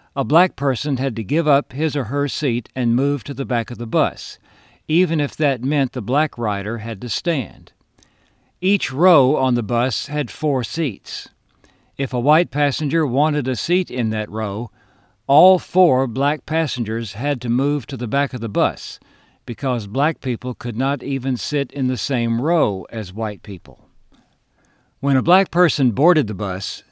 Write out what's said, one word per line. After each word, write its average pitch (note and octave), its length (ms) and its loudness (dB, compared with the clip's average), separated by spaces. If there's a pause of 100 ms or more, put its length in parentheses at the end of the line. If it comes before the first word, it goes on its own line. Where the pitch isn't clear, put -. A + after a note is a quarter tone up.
(140)
a C#3 80 -2
black D#3 320 2
person C#3 440 -2
had B2+ 180 -2
to A2 80 -4
give D3 240 0
up C#3+ 240 2
his D3 240 -2
or C3 80 -2
her C#3 240 -2
seat A#2+ 480 -2
and A#2+ 180 0
move C#3 300 0
to C#3+ 100 -8
the B2 100 -6
back A#2 280 -2
of G#2+ 60 -10
the A#2 100 -8
bus, B2 500 -2 (480)
even E3 320 2
if D3 180 -2
that C3+ 280 0
meant C#3 280 0
the B2+ 80 -6
black C3+ 380 -2
rider G#2+ 400 -2
had G#2 220 -8
to A#2+ 80 -8
stand. A2+ 640 -6 (880)
Each F#3+ 320 0
row D3 420 6
on C3 220 2
the A#2 80 0
bus A#2+ 420 -2
had C#3+ 240 -4
four C#3 320 -2
seats. - 640 -6 (680)
If C3+ 160 -4
a B2 60 0
white D3+ 320 4
passenger D3 520 0
wanted C#3+ 440 0
a B2+ 80 -2
seat F3+ 340 0
in A#2+ 200 -2
that G#2+ 200 -4
row, G#2+ 400 -4 (580)
all F3 300 8
four C3+ 500 4
black C#3 380 -2
passengers A#2 680 -2
had C3 260 -4
to B2 80 -6
move C3+ 380 0
to C#3+ 100 -8
the A2+ 120 -4
back C#3 260 -2
of A#2+ 60 -6
the A2+ 80 -4
bus A2 500 -2 (480)
because A#2+ 400 -4
black C#3 340 -2
people B2+ 320 -4
could A#2 240 -8
not C3+ 260 -2
even C3 340 -2
sit C#3 360 -4
in C3+ 140 -2
the B2+ 100 0
same A#2 460 0
row C#3 480 2
as G2 240 -8
white G#2 280 -6
people. - 460 -14 (1080)
When C#3 180 2
a B2+ 60 2
black F#3 280 4
person D3 420 2
boarded D3 340 4
the G#2 80 -6
bus, F#2+ 580 -6